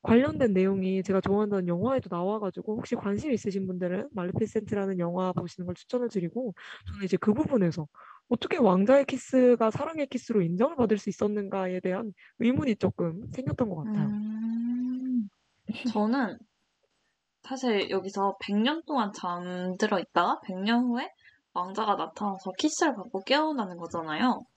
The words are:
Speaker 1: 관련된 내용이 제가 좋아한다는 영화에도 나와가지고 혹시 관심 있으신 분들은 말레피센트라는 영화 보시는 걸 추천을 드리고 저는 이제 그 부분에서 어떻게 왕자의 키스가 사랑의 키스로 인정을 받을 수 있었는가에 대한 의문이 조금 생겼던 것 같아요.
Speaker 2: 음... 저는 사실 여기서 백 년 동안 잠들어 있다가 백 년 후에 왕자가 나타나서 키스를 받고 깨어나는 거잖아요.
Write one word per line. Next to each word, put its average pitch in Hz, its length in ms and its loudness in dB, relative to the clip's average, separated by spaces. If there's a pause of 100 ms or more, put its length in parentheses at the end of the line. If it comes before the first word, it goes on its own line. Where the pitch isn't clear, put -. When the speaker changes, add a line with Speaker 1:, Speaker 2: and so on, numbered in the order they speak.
Speaker 1:
관련된 262 500 4
내용이 190 500 2
제가 190 180 2
좋아한다는 202 460 0
영화에도 208 440 0
나와가지고 196 640 -4
혹시 - 180 -4
관심 226 360 -4
있으신 196 360 -2
분들은 185 460 -4
말레피센트라는 196 880 -2
영화 180 340 -2
보시는 180 340 -6
걸 180 80 -6
추천을 247 340 -4
드리고 202 460 -4 (320)
저는 202 180 -8
이제 185 120 0
그 214 160 2
부분에서 202 540 2 (420)
어떻게 - 280 0
왕자의 226 480 6
키스가 247 680 6
사랑의 302 360 -2
키스로 226 340 0
인정을 185 340 2
받을 226 220 4
수 202 120 -4
있었는가에 196 720 -2
대한 196 320 -4 (260)
의문이 254 380 2
조금 175 560 -2
생겼던 254 360 -2
것 175 60 -4 (160)
같아요. 208 240 0
Speaker 2:
음... 233 1120 -2 (560)
저는 220 540 0 (1040)
사실 247 480 0
여기서 196 500 0
백 202 160 -2
년 294 300 2
동안 240 260 0
잠들어 180 840 -2
있다가 175 420 0
백 185 160 -8
년 233 280 2
후에 247 220 -2 (460)
왕자가 190 420 -2
나타나서 190 640 -6
키스를 302 380 0
받고 190 300 -8
깨어나는 269 520 0
거잖아요. 170 680 -2 (140)